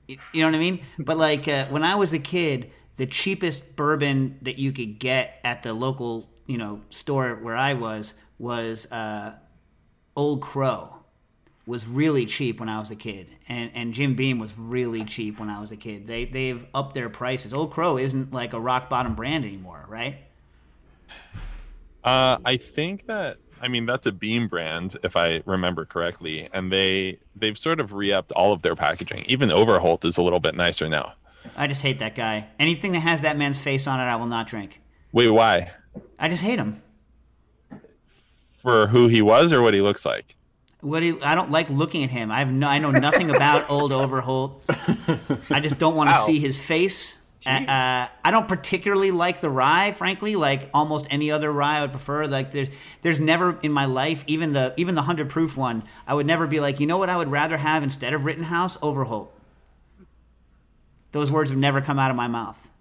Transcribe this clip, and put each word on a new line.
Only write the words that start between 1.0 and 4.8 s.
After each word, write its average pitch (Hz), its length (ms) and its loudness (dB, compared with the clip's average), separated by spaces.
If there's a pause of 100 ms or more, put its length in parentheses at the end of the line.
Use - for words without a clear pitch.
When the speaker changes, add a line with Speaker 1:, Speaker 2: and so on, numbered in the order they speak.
Speaker 1:
like, 151 300 2
uh, 139 220 0
when 147 140 -2
I 180 120 2
was 190 180 2
a 160 60 -2
kid, 143 520 -2 (260)
the 131 100 -2
cheapest 170 680 -4
bourbon 139 680 0
that 131 160 -8
you 135 120 -2
could 113 280 -10